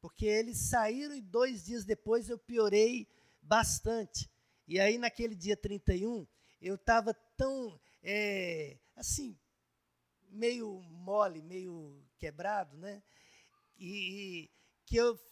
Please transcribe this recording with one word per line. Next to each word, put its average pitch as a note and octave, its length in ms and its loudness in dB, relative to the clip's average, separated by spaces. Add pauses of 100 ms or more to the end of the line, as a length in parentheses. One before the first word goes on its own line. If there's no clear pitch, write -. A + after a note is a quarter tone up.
porque - 240 -6
eles A3 320 2
saíram B3+ 580 0
e C4 60 -10
dois A3 420 0
dias G#3 220 -6
depois G#3+ 440 0
eu A#3+ 80 -6
piorei A3 720 4 (340)
bastante. A3 880 0 (380)
E E3+ 120 0
aí, G#3 180 6
naquele A#3 380 -2
dia F#3+ 200 -2
trinta G3 400 -2
e F#3 100 -2
um, A3+ 220 -4 (340)
eu F#3 160 -6
tava A3+ 360 4 (240)
tão, C4 420 -2 (240)
é, F3+ 760 -2 (180)
assim, B3 420 -6 (920)
meio G#3+ 520 -4
mole, F3+ 600 0
meio E3+ 540 -12 (220)
quebrado, D#3+ 600 -6
né? G3+ 240 -14 (760)
E, F#3 100 -14
e F#3+ 640 -8 (360)
que - 120 2
eu A#3 200 6 (140)